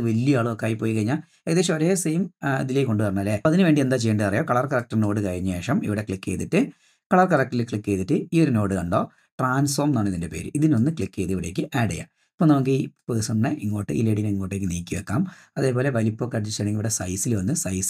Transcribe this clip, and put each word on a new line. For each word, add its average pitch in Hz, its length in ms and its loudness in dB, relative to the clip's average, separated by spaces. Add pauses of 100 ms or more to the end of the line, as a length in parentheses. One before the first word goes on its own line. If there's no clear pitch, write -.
വലിയ 123 300 2
ആളും 117 160 0
ഒക്കെ 110 120 -4
ആയി 113 140 0
പോയി 113 160 0
കഴിഞ്ഞാൽ 113 220 0 (300)
ഏകദേശം 175 280 2
ഒരേ 165 140 2 (120)
സെയിം, 165 200 0 (240)
ആ, 135 180 0
ഇതിലേക്ക് 131 260 0
കൊണ്ടുവരണം 101 320 0
അല്ലേ? 104 160 0
അപ്പോൾ 156 140 2
അതിന് 185 160 4
വേണ്ടി 147 160 6
എന്താ 127 180 2
ചെയ്യേണ്ടത് 107 280 2
അറിയാം? 127 200 0
കളർ 127 220 0
കറക്റ്റ് 110 320 0
നോഡ് 104 240 0
കഴിഞ്ഞ 90 300 -2
ശേഷം 123 280 -2
ഇവിടെ 104 220 -2
ക്ലിക്ക് 95 220 -6
ചെയ്തിട്ട് 117 300 0 (500)
കളർ 185 220 6
കറക്റ്റിൽ 123 380 0
ക്ലിക്ക് 104 200 -4
ചെയ്തിട്ട് 95 260 0 (180)
ഈ 165 100 6
ഒരു 131 140 0
നോഡ് 98 220 0
കണ്ടോ, 92 200 0 (400)
ട്രാൻസ്ഫോം 139 500 2
എന്നാണ് 107 220 2
ഇതിൻ്റെ 85 220 -6
പേര്. 90 140 -6 (100)
ഇതിനൊന്ന് 147 380 4
ക്ലിക്ക് - 220 -4
ചെയ്ത് 92 180 -2
ഇവിടേക്ക് 90 280 -4 (160)
ആഡ് 95 120 0
ചെയ്യാം. 80 160 -10 (260)
അപ്പോൾ 165 160 4
നമുക്ക് 135 300 4
ഈ - 20 -2 (240)
പേഴ്സണിനെ 113 420 0 (140)
ഇങ്ങോട്ട്, 104 340 -4
ഈ 120 100 2
ലേഡീനെ 107 260 0
ഇങ്ങോട്ടേക്ക് 98 400 -4
നീക്കി 87 240 -6
വെക്കാം. 104 240 -2 (360)
അതേപോലെ 131 380 0
വലിപ്പമൊക്കെ 113 440 0
അഡ്ജസ്റ്റ് 107 200 -6
ചെയ്യണമെങ്കിൽ 107 200 -2
ഇവിടെ 107 180 -2
സൈസിൽ 92 420 -4
വന്ന് 98 140 0 (100)
സൈസ് 92 260 -2